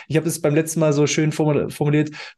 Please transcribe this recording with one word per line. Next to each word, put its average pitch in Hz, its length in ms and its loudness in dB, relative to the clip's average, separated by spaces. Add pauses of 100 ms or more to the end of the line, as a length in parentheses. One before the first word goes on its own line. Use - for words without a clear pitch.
ich 143 100 -2
hab 156 80 2
es 160 160 -4
beim 147 140 0
letzten 156 240 0
Mal 156 140 4
so 143 160 2
schön 156 240 0
formu-, 151 380 0
formuliert, 147 420 0 (260)